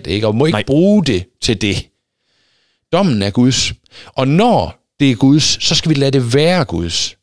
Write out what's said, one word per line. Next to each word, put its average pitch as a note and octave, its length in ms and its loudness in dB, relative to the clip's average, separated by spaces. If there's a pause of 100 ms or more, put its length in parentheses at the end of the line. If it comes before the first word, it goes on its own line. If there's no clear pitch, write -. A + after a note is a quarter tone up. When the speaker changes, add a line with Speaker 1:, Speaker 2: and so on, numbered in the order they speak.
Speaker 1:
det - 20 -12
ikke, F#3 200 -2
og G#2+ 80 -2
må B2+ 100 0
ikke D#3+ 100 0
Speaker 2:
Nej. G#2+ 120 -2
Speaker 1:
bruge F3+ 380 2
det F#2+ 200 -2 (160)
til A2 200 -2
det. G2+ 240 -2 (1080)
Dommen D#3+ 280 0
er G2+ 80 -2
Guds. B2 440 0 (320)
Og C3 220 -4
når D#3 480 0 (240)
det C#3 120 4
er A#2+ 40 0
Guds, C#3 500 2
så E3+ 100 0
skal D#3+ 140 -2
vi D#3 60 2
lade C#3 160 0
det B2+ 220 -2
være E3+ 320 2
Guds. - 580 -6